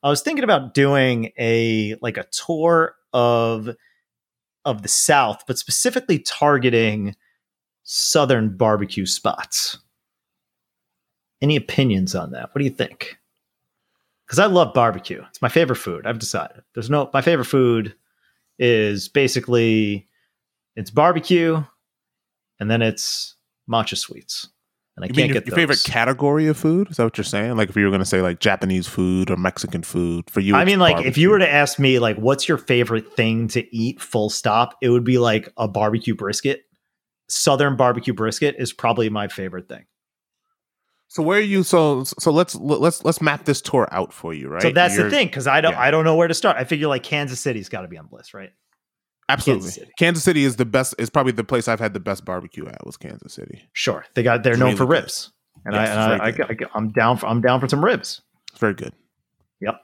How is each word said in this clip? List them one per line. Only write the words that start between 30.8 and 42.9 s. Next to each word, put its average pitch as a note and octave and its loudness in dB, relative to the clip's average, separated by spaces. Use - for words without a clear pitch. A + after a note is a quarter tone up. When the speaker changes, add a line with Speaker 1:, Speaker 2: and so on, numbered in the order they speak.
Speaker 1:
if C3+ -2
you E3+ 6
Speaker 2:
barbecue. - 6
Speaker 1:
were G#3+ 6
to D#3+ 2
ask C#3+ 2
me, C3 4
like, A2+ 0
"What's B2+ 0
your D3+ 0
favorite A#2 -2
thing A2+ 0
to A#2 -6
eat, A2+ -4
full G#2+ -2
stop?" A2 0
It B2+ 0
would B2 4
be, B2+ 2
like, A2+ 0
a A2 -2
barbecue G#2+ -2
brisket. G#2 -4
Southern C#3 2
barbecue B2 0
brisket A2+ -2
is B2 -6
probably A#2 0
my G#2 -6
favorite F#2 -12
thing. - -18
Speaker 2:
So - -4
where F3+ 2
are G#3+ 2
you? G3 2
So, D3+ 4
so - -2
let's, E3+ 2
let's, D3 0